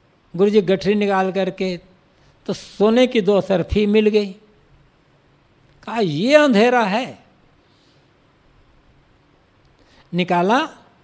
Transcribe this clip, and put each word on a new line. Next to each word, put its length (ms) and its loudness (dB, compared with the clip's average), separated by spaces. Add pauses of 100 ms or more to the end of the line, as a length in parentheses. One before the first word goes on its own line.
(360)
गुरु 140 2
जी 120 4
गठरी 340 0
निकाल 360 0
करके 480 -4 (640)
तो 80 -6
सोने 540 2
की 140 0
दो 200 2
सरफी 440 0
मिल 240 2
गई। 220 -2 (1500)
कहा, 160 -8
"ये 360 0
अंधेरा 480 2
है।" 420 -8 (3000)
निकाला 460 0 (440)